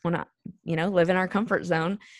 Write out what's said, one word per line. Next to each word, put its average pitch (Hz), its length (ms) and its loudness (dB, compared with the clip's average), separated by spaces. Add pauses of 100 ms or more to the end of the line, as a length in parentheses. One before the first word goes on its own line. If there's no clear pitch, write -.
wanna, 170 220 -2 (360)
you 165 140 -4
know, 170 120 0
live 180 200 4
in 185 80 4
our 185 100 0
comfort 202 380 -2
zone, 170 340 0 (220)